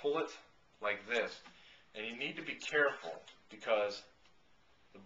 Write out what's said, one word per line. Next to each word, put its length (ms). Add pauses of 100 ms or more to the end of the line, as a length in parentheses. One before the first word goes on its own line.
pull 160
it 120 (520)
like 260
this. 260 (640)
And 100
you 120
need 180
to 60
be 140
careful 680 (280)
because 540 (880)
the 140